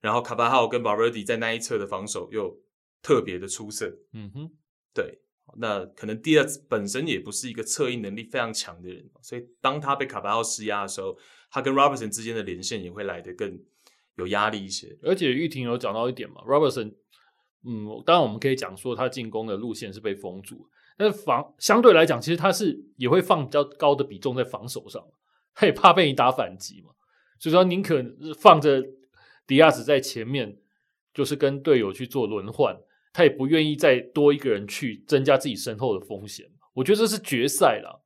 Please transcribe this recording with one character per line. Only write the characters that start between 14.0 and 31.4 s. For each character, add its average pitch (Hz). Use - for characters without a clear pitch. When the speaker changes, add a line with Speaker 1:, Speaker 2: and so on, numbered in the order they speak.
Speaker 1:
有 92
压 101
力 104
一 95
些。 -
Speaker 2:
而 185
且 160
玉 156
婷 131
有 120
讲 120
到 113
一 127
点 113
嘛， -
Robertson， 123
嗯， 107
当 170
然 160
我 123
们 107
可 135
以 135
讲 95
说 123
他 123
进 120
攻 110
的 101
路 113
线 101
是 101
被 101
封 98
住， -
但 208
是 208
防-， 139
相 -
对 240
来 165
讲， 135
其 151
实 170
他 180
是 185
也 123
会 170
放 175
比 -
较 143
高 143
的 139
比 104
重 127
在 127
防 104
守 104
上， -
他 -
也 160
怕 180
被 175
你 139
打 131
反 95
击 -
嘛。 -
所 160
以 -
说 185
他 185
宁 180
可 156
放 156
着 139
迪 135
亚 160
斯 123
在 139
前 120
面， 117
就 143
是 147
跟 139